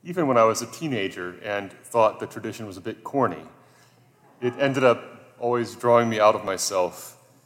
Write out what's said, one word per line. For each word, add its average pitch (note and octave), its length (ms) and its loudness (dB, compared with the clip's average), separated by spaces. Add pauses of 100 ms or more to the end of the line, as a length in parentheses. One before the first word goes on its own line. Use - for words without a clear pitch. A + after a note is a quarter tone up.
Even F3 220 0
when B2+ 100 4
I A2+ 60 8
was A2 180 4
a A#2+ 40 -6
teenager G2 760 -6
and G2+ 300 -6
thought - 480 0
the G#2+ 80 -8
tradition A2 400 -10
was F#2 80 -14
a F#2 60 -16
bit - 240 -12
corny, F2+ 420 -2 (920)
it B2 180 -2
ended C3+ 240 0
up - 560 0
always A#2+ 380 -2
drawing A#2+ 320 4
me A2 100 -2
out G#2+ 160 6
of G2+ 80 -6
myself F#2 760 -4 (280)